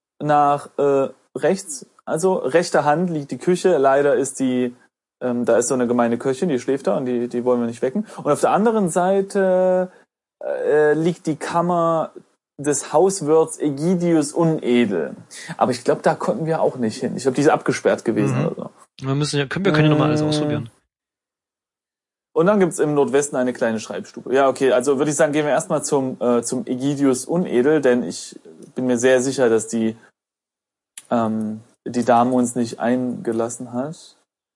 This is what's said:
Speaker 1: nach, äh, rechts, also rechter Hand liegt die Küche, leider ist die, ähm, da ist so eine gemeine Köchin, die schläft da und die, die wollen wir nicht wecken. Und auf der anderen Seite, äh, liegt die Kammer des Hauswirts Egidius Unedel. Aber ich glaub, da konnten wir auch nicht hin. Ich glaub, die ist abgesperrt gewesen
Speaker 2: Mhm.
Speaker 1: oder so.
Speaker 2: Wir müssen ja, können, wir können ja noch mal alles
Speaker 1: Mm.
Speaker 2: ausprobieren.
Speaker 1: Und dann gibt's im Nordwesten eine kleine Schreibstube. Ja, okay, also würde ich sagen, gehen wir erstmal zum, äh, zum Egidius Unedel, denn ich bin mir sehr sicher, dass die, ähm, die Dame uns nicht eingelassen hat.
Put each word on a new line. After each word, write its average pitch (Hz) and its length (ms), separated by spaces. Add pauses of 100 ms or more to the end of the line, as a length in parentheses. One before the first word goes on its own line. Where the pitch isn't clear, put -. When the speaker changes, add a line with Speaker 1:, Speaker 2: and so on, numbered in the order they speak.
(220)
Speaker 1:
nach, 147 560
äh, 139 320 (280)
rechts, - 480 (200)
also 180 300
rechter 160 500
Hand 160 240
liegt 151 220
die 131 80
Küche, 180 380
leider 139 380
ist 131 240
die, 127 360 (480)
ähm, 120 220
da 113 120
ist 120 120
so 139 40
eine 127 140
gemeine 120 320
Köchin, 135 300
die 131 100
schläft 135 280
da 190 100
und 139 80
die, 123 220
die 123 160
wollen 123 180
wir 117 60
nicht 117 140
wecken. 165 240 (120)
Und 147 140
auf 135 100
der 139 100
anderen 208 380
Seite, 185 1040 (520)
äh, 147 500
liegt 160 320
die 151 100
Kammer 165 760 (480)
des 143 340
Hauswirts 160 640
Egidius 160 720
Unedel. 120 840 (420)
Aber 110 140
ich 123 120
glaub, - 200
da 170 100
konnten 151 320
wir 160 160
auch - 140
nicht 113 240
hin. 113 180
Ich - 60
glaub, 131 100
die 147 80
ist 147 80
abgesperrt - 560
gewesen 127 340
Speaker 2:
Mhm. 151 80
Speaker 1:
oder - 80 (440)
so. 135 80
Speaker 2:
Wir 139 80
müssen 143 240
ja, 143 80
können, 185 180
wir 190 80
können 156 120
ja 156 60
noch 147 60
mal 151 120
alles 151 120
Speaker 1:
Mm. 151 60
Speaker 2:
ausprobieren. 151 420 (1600)
Speaker 1:
Und 160 120
dann 208 140
gibt's 170 180
im 151 160
Nordwesten 139 420
eine 127 180
kleine 113 260
Schreibstube. - 560
Ja, 139 120
okay, 131 260
also 127 260
würde 147 100
ich 143 80
sagen, 151 160
gehen 151 120
wir 147 80
erstmal 151 300
zum, 131 380
äh, 120 220
zum 127 240
Egidius 135 580
Unedel, 151 560
denn 123 220
ich - 360 (360)
bin 127 100
mir 123 140
sehr 127 240
sicher, 131 260
dass 110 180
die, 110 300 (1120)
ähm, 110 520 (260)
die 120 180
Dame 120 280
uns 123 220
nicht 120 240
eingelassen 117 920
hat. 139 440 (380)